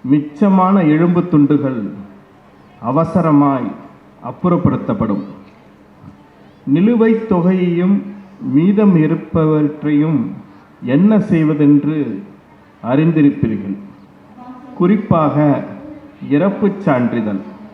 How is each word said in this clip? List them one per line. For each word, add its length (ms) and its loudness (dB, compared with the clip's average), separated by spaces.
மிச்சமான 680 2
எலும்பு 460 2
துண்டுகள் 640 0
அவசரமாய் 840 0
அப்புறப்படுத்தப்படும். 1000 -2
நிலுவைத் 540 2
தொகையையும் 720 0
மீதம் 540 2
இருப்பவற்றையும் 1400 0
என்ன 360 4
செய்வதென்று 1040 0
அறிந்திருப்பீர்கள். 960 0
குறிப்பாக 840 0
இறப்புச் 520 0
சான்றிதழ். 760 -4